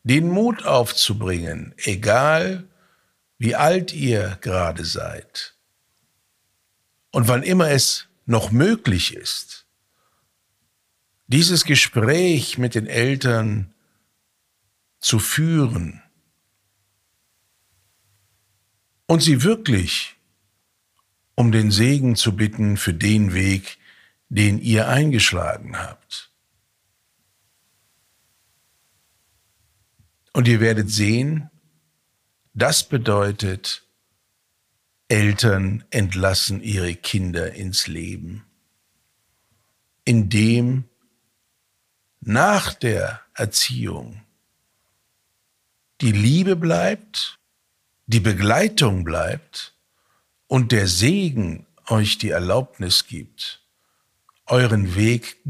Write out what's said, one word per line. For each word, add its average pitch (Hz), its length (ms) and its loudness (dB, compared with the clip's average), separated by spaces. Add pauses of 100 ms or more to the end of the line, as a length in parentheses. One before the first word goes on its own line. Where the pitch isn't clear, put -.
den 151 260 2
Mut 214 360 -2
aufzubringen, 95 1120 -2
egal 147 880 0 (720)
wie 117 160 -2
alt 175 400 0
ihr 107 480 -2
gerade 85 420 -4
seid. - 720 -10 (1500)
Und 120 160 0
wann 123 160 2
immer 180 280 2
es - 360 0 (200)
noch 110 240 0
möglich 123 640 2
ist, - 500 -12 (1600)
dieses 170 380 2
Gespräch 147 920 2
mit 123 160 -2
den 110 120 -2
Eltern 117 840 -2 (1300)
zu - 180 0
führen 139 840 0 (3000)
und 165 160 4
sie 139 200 4
wirklich 147 720 0 (1200)
um 117 180 2
den 107 180 2
Segen 120 460 2
zu 110 180 0
bitten 104 420 -2
für 92 180 -2
den 101 380 2
Weg, 98 460 -2 (500)
den 104 320 2
ihr 113 280 2
eingeschlagen 127 920 0
habt. - 540 -16 (4000)
Und 120 160 2
ihr 113 120 4
werdet 110 300 2
sehen, 120 580 -2 (1080)
das 123 340 0
bedeutet, 101 1000 -2 (1200)
Eltern 104 840 2
entlassen 95 720 -2
ihre 92 340 -4
Kinder 85 600 -4
ins 95 320 -6
Leben, 90 580 -12 (1600)
in 110 240 2
dem 120 560 0 (1400)
nach 160 540 2
der 98 460 -4 (140)
Erziehung 104 880 -4 (1800)
die 117 120 2
Liebe 160 440 4
bleibt, 170 800 -2 (680)
die 113 140 2
Begleitung 107 840 2
bleibt 82 680 -6 (720)
und 123 260 2
der 101 140 4
Segen 117 800 0 (200)
euch 107 320 0
die 104 120 -4
Erlaubnis 90 760 -2
gibt, - 560 -14 (840)
euren 107 480 2
Weg 113 440 0 (120)